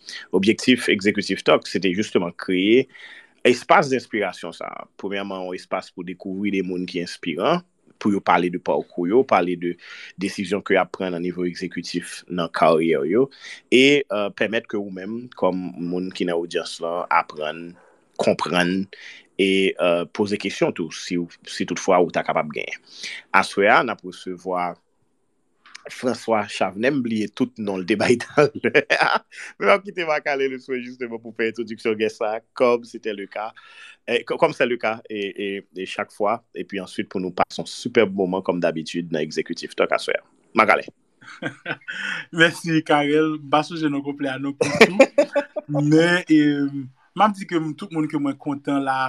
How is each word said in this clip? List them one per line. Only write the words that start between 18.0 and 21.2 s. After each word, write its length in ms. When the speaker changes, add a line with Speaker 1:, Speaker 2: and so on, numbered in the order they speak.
Speaker 1:
konprann, 680
e, 360
euh, 300
poze 260
kesyon 360
tou, 180
si 260